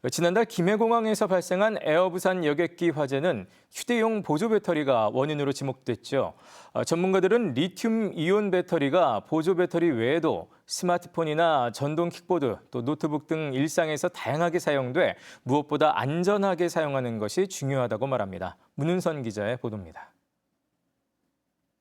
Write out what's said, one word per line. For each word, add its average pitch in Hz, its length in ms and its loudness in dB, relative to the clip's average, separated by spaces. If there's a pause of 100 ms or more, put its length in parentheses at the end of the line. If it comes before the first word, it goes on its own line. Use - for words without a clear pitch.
(120)
지난달 185 340 2
김해공항에서 220 800 2
발생한 185 540 0
에어부산 180 640 2
여객기 165 440 0
화재는 139 580 -2 (220)
휴대용 220 540 0
보조 156 240 0
배터리가 147 640 2
원인으로 143 420 0
지목됐죠. 131 840 -4 (360)
어, 123 140 -2
전문가들은 185 680 2
리튬 196 640 -2
이온 190 340 0
배터리가 160 760 2
보조 160 300 0
배터리 170 360 2
외에도 123 580 0 (180)
스마트폰이나 160 1040 0
전동 156 340 -2
킥보드, 147 520 -2 (120)
또 123 140 -6
노트북 151 420 -4
등 156 260 -4
일상에서 156 540 0
다양하게 165 520 -2
사용돼 139 580 0 (260)
무엇보다 143 560 2
안전하게 175 680 0
사용하는 135 500 -2
것이 185 300 -2
중요하다고 131 580 -2
말합니다. 95 480 -4 (200)
문은선 165 480 -2
기자의 107 340 -4
보도입니다. 101 560 -12 (1700)